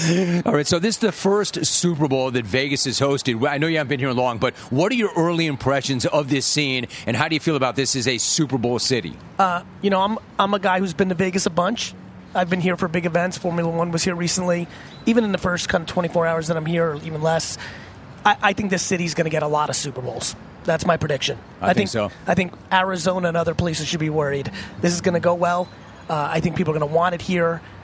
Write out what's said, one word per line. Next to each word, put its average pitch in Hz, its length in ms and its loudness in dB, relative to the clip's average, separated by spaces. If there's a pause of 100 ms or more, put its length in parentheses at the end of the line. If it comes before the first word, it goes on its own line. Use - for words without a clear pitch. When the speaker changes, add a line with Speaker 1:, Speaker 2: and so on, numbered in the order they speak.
(460)
Speaker 1:
All - 80 4
right, 147 140 2
so 175 120 2
this 208 160 2
is - 40 -8
the 208 120 2
first 196 540 0
Super 156 420 2
Bowl 131 240 2
that 123 140 -2
Vegas 135 400 0
has 123 140 -2
hosted. 135 480 2
I 143 100 0
know 151 100 2
you 165 100 2
haven't 143 120 -2
been 139 100 0
here 131 120 0
long, 123 260 0
but 123 160 0 (160)
what 165 220 2
are 269 40 0
your 214 220 2
early 165 280 2
impressions 135 600 0
of 147 240 2
this 139 160 2
scene, 131 420 0 (180)
and 117 120 0
how 147 100 2
do 160 80 0
you 147 60 0
feel 160 140 2
about 127 200 0
this 131 200 0
as 120 120 0
a 127 100 0
Super 135 400 0
Bowl 120 220 0
city? 113 360 -2 (240)
Speaker 2:
Uh, 180 220 2 (200)
you 196 80 0
know, 190 120 2
I'm, 214 160 0 (220)
I'm 202 140 2
a 202 60 0
guy 185 200 2
who's 185 140 0
been 185 160 2
to 185 60 0
Vegas 185 300 0
a 202 60 2
bunch. 185 420 -2 (420)
I've 180 160 2
been 185 100 0
here 180 160 2
for 185 100 0
big 170 200 -2
events. 175 300 0
Formula 170 340 -2
One 165 200 0
was 165 120 0
here 185 100 0
recently. 175 540 0 (400)
Even 233 160 6
in 208 80 0
the 190 80 0
first 175 300 -2
kind 175 120 2
of 165 60 -8
twenty-four 170 400 0
hours 165 220 0
that 170 80 0
I'm 156 100 -2
here, 165 240 2
or 147 60 -4
even 156 240 -8
less, 160 360 0 (680)
I, 208 160 6
I 202 120 4
think 202 160 -2
this 180 140 0
city's 175 300 0
gonna 165 160 0
get 156 140 0
a 151 40 -2
lot 151 220 2
of 135 60 0
Super 131 260 -4
Bowls. 120 340 -4 (300)
That's 160 200 0
my 165 120 4
prediction. 147 400 -2 (240)
Speaker 1:
I 185 60 2
Speaker 2:
I - 20 -
Speaker 1:
think 185 80 4
Speaker 2:
think 196 120 2
Speaker 1:
so. 104 220 0 (160)
Speaker 2:
I 180 80 4
think 180 180 0 (180)
Arizona 185 580 2
and 165 80 0
other 165 180 0
places 156 320 -2
should 160 140 -4
be 156 80 0
worried. 143 420 0 (300)
This 175 120 2
is 175 80 -2
gonna 175 200 0
go 170 120 4
well. 175 360 0 (400)
Uh, 151 200 0
I 160 120 0
think 165 160 0
people 156 180 0
are 160 40 0
gonna 147 140 0
want 175 220 4
it 165 60 -8
here. 170 400 0 (220)